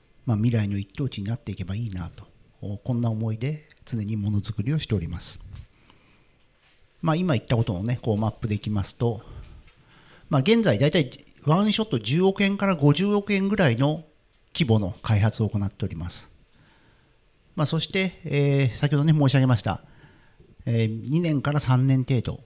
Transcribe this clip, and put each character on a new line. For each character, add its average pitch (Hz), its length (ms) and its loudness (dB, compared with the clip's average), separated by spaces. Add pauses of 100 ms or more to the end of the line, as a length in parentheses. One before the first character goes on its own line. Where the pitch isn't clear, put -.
(240)
ま 120 100 0
あ、 - 40 0
未 117 140 2
来 107 160 0
の 101 100 -4
一 98 140 -8
等 135 160 -4
地 - 120 -10
に 98 60 -8
な 110 80 -4
っ - 60 -10
て 104 120 -10
い 92 40 -8
け 92 80 -8
ば 92 100 -6
い 117 120 -6
い - 40 -8
な 90 180 -8
と。 - 760 -14
こ 127 100 -4
ん 117 80 -2
な 117 80 0
思 110 220 -4
い 110 60 -6
で 151 300 -6 (160)
常 113 180 -4
に 107 140 -4
も 101 140 -2
の 101 100 0
づ 101 140 -8
く 104 80 -6
り 127 100 -2
を 160 60 0
し - 80 -6
て - 80 0
お 95 60 0
り 82 80 -6
ま 85 120 -8
す。 - 200 -12 (1600)
ま 160 120 0
あ、 - 20 0
今 180 180 0
言 110 80 -2
っ - 20 -20
た 123 120 0
こ 113 80 2
と 107 100 -2
を 87 80 -6
ね、 117 180 -2
こ 110 140 -2
う - 20 0
マ 107 120 0
ッ - 40 0
プ - 160 -8
で 107 60 -2
い 101 60 -4
き 104 100 -6
ま 104 140 -2
す - 100 -12
と、 117 260 -2 (1080)
ま 139 80 4
あ、 - 20 4
現 220 220 4
在 131 160 4
大 139 120 4
体 151 360 0 (180)
ワ 160 160 4
ン 214 120 2
シ 220 100 0
ョ - 20 0
ッ - 40 -10
ト 123 100 -2
十 123 240 0
億 190 220 2
円 196 120 0
か 202 100 -2
ら 190 100 2
五 143 180 6
十 190 180 0
億 202 220 0
円 196 140 2
ぐ 208 80 0
ら 180 120 4
い 113 80 2
の 151 280 0 (500)
規 175 100 0
模 113 140 4
の 98 240 -2
開 104 180 2
発 110 220 0
を 104 80 0
行 104 80 -2
っ 98 120 -2
て - 140 -8
お 92 40 -4
り 85 80 -8
ま 85 120 -8
す。 - 220 -14 (1200)
ま 156 100 2
あ、 - 20 0
そ 160 140 0
し - 80 -6
て、 190 360 -2
え 139 480 2
ー、 - 20 -10
先 143 180 0
ほ 147 60 2
ど 143 60 2
ね、 160 80 2
申 147 160 4
し 123 60 0
上 135 60 6
げ 131 60 4
ま 123 120 4
し - 40 -4
た、 - 200 -4 (840)
え 117 200 2
ー、 110 260 -4
二 160 100 2
年 156 220 0
か 143 100 0
ら 147 80 0
三 127 260 2
年 135 180 4
程 123 180 0
度、 - 240 -6